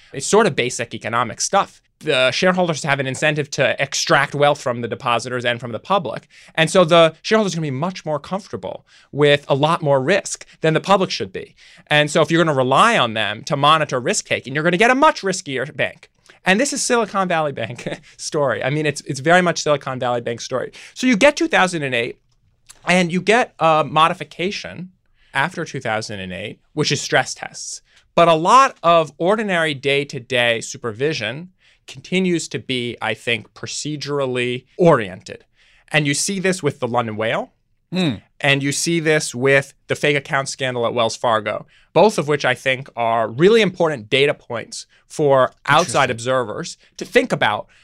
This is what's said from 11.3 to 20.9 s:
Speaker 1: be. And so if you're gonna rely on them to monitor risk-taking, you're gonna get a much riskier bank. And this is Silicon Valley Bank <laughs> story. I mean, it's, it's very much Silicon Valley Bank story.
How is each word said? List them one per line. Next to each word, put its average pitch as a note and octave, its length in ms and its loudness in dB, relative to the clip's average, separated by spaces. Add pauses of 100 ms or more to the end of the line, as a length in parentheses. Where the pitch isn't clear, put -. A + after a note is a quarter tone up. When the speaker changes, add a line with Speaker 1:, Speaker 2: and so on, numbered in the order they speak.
Speaker 1:
be. - 220 -12 (340)
And D3+ 220 2
so E3+ 120 4
if D3 80 0
you're E3 120 4
gonna D#3+ 140 0
rely D#3 420 4
on A#2 160 0
them G#2+ 300 -4
to D3+ 120 -4
monitor D3 440 2
risk-taking, B2+ 540 -4
you're D3+ 100 -2
gonna F3 140 2
get A3+ 120 4
a B3+ 40 4
much D4 260 2
riskier D3+ 540 -6
bank. - 360 -6 (360)
And F#3+ 140 2
this C#4+ 120 -2
is C4+ 100 -6
Silicon G#3 460 -2
Valley D#3+ 240 -2
Bank A#2+ 340 -8 (220)
<laughs> - 80 -20
story. C3+ 460 -2
I C3+ 80 -2
mean, D3+ 160 -2
it's, D3 160 -4
it's C3+ 180 -10
very E3 220 4
much E3+ 200 -2
Silicon C#3 360 -2
Valley B2 240 -2
Bank A#2+ 180 -6
story. - 320 -6 (220)